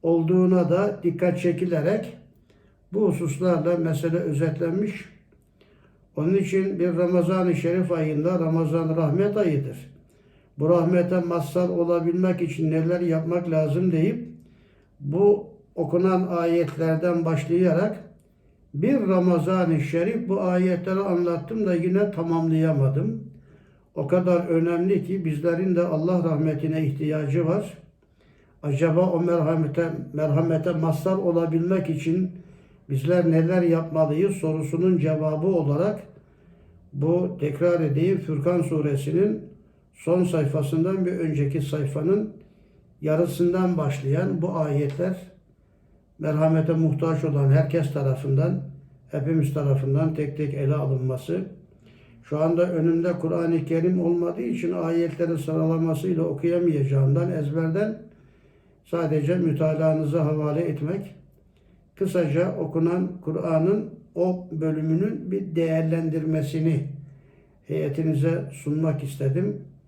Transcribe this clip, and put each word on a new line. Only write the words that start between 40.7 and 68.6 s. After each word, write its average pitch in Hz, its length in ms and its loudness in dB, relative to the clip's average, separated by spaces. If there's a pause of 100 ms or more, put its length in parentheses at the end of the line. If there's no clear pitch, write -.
bir 175 60 -2
önceki 143 500 -2
sayfanın 156 720 -2 (680)
yarısından 175 760 2
başlayan 156 640 -2
bu 175 160 -2
ayetler 151 580 -2 (1040)
merhamete 156 540 2
muhtaç 160 500 2
olan 139 280 2
herkes 143 420 2
tarafından, 139 680 0 (500)
hepimiz 147 420 0
tarafından 139 600 0
tek 151 240 -4
tek 143 160 -4
ele 139 220 0
alınması. 135 680 -2 (800)
Şu 151 160 -4
anda 170 320 2
önümde 165 480 0
Kur'an-ı 165 460 0
Kerim 175 360 0
olmadığı 175 400 -2
için 202 300 -4
ayetleri 165 640 -2
sıralamasıyla 160 840 0
okuyamayacağımdan 160 1080 2
ezberden 165 720 -2 (840)
sadece 156 500 0
mütalaanıza 156 920 2
havale 151 360 0
etmek, 165 540 -6 (800)
kısaca 170 640 0
okunan 175 640 -2
Kur'an'ın 165 680 0 (260)
o 180 360 -2
bölümünün 160 800 -2
bir 185 240 -4
değerlendirmesini 160 1300 0 (800)
heyetinize 156 840 0
sunmak 151 500 -2